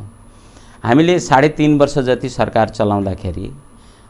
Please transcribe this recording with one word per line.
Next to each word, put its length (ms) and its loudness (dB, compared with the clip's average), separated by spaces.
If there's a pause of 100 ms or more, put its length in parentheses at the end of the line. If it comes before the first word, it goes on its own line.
(840)
हामीले 360 2
साढे 300 2
तिन 280 2
वर्ष 200 2
जति 320 -2
सरकार 400 -2
चलाउँदाखेरि 840 -4 (580)